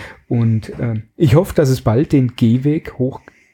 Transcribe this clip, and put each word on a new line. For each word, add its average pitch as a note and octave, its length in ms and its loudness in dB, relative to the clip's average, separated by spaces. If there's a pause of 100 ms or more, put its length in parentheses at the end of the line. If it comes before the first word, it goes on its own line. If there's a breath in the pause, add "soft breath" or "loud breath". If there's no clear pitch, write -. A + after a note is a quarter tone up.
(280 loud breath)
und, A2+ 540 -2
ähm, A2+ 220 -6 (120)
ich C#3 200 2
hoffe, E3 200 2
dass D3 140 2
es C3 100 0
bald A#2 320 0
den C3 240 0
Gehweg C3 640 0
hoch, - 240 -6 (320)